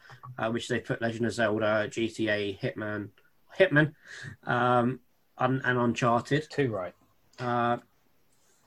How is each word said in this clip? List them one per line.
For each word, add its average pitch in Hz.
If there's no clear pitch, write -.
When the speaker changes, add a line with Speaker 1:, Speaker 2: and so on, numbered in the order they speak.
Speaker 1:
uh, 113
which 117
they 120
put -
Legend 113
of 110
Zelda, 107
G 113
T 110
A, 104
Hitman, 107
Hitman, 151
um, 123
un-, 131
and 123
Uncharted. 120
Speaker 2:
Two, 135
right. 92
Speaker 1:
Uh, 120